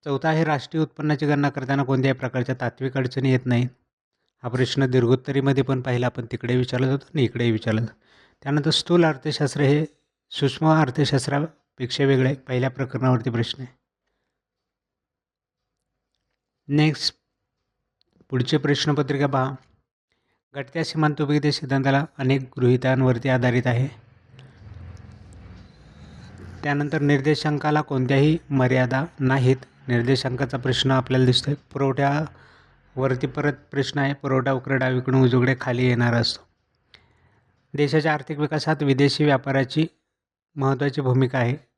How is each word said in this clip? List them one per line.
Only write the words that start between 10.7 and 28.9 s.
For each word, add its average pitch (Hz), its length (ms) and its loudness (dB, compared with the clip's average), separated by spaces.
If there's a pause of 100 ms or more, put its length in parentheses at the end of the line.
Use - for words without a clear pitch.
अर्थशास्त्रापेक्षा 139 1200 -2
वेगळे 135 220 4
आहे, 139 80 0
पहिल्या 131 360 -4
प्रकरणावरती 131 600 0
प्रश्न 117 320 -4
आहे. 123 140 -18 (3000)
नेक्स्ट 151 460 0 (1160)
पुढची 127 260 0
प्रश्नपत्रिका 143 680 0
पहा, 135 260 -2 (1000)
घटत्या 143 300 -6
सीमांत 156 380 0
उपयुक्ते 147 300 0
सिद्धांताला 139 520 0 (140)
अनेक 135 240 0
गृहीतांवरती 127 840 2
आधारित 123 380 2
आहे. 123 220 0 (2750)
त्यानंतर 147 380 -2
निर्देशांकाला 147 800 2
कोणत्याही 139 580 2 (120)
मर्यादा 131 540 2 (160)